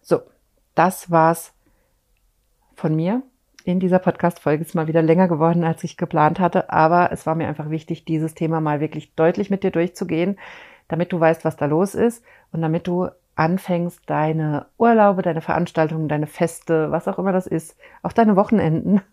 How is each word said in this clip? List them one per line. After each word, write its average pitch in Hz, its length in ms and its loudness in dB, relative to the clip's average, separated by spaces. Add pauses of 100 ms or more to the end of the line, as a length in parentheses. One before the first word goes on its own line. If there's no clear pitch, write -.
So, - 200 -2 (540)
das 180 360 0
war's 165 420 2 (1200)
von 160 200 -2
mir 185 280 -2 (420)
in 180 160 0
dieser 185 180 2
Podcast-Folge. 170 640 0
Ist - 140 -8
mal 160 100 -2
wieder 160 160 2
länger 165 240 4
geworden, 170 380 2
als 160 180 -2
ich - 140 -10
geplant 156 420 0
hatte, 180 320 0
aber 165 400 4
es - 160 -8
war 160 80 0
mir 160 140 -2
einfach 151 220 -8
wichtig, 160 340 -8
dieses 160 300 -4
Thema 160 260 -2
mal 147 200 -2
wirklich 151 360 -8
deutlich 180 340 0
mit 190 140 -4
dir 185 80 0
durchzugehen, 175 680 -2 (480)
damit 170 260 -4
du 180 60 -2
weißt, 165 260 2
was 156 120 -2
da 151 100 -4
los 165 300 0
ist 233 260 -2 (300)
und 165 100 -4
damit 165 240 -2
du 180 220 -2 (260)
anfängst, 175 720 -2
deine 151 600 -2 (120)
Urlaube, 214 420 4
deine 165 220 -2
Veranstaltungen, 160 680 -2
deine 151 200 -2
Feste, 160 640 -2
was 165 160 -4
auch - 100 -6
immer 190 140 -2
das 185 160 0
ist, - 280 -6 (260)
auch - 100 -6
deine 214 240 4
Wochenenden 185 680 2 (100)